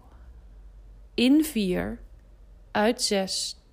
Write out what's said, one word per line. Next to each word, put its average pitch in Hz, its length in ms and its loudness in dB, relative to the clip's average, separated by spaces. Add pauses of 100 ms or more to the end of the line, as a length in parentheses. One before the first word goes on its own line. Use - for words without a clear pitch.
(1120)
In 269 300 4
vier, 202 560 -4 (720)
uit 220 300 0
zes, - 540 -4 (180)